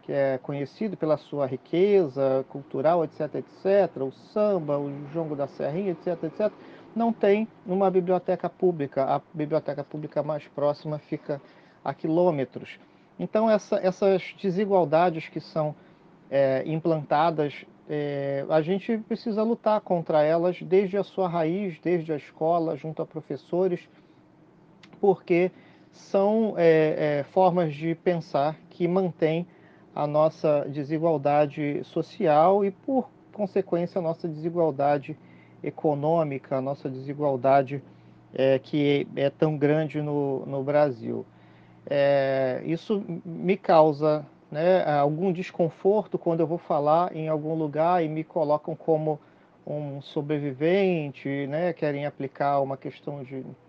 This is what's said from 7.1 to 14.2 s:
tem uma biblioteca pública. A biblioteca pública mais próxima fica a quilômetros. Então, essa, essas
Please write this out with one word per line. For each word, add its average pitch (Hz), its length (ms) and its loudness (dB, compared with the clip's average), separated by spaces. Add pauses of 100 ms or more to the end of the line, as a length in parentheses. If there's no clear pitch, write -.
tem 214 340 2 (180)
uma 190 240 2
biblioteca 180 600 0
pública. 143 560 -2
A 143 160 0 (120)
biblioteca 147 500 -4
pública 151 380 -8
mais 147 260 -6
próxima 147 500 -2
fica 147 420 -8 (460)
a 160 80 -4
quilômetros. 160 880 -2 (380)
Então, 214 320 0
essa, 208 280 2
essas 185 640 0